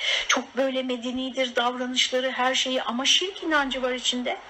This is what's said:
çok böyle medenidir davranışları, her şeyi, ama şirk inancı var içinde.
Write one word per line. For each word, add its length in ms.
çok 280
böyle 260
medenidir 720
davranışları, 720
her 240
şeyi, 280
ama 220
şirk 380
inancı 400
var 100
içinde. 460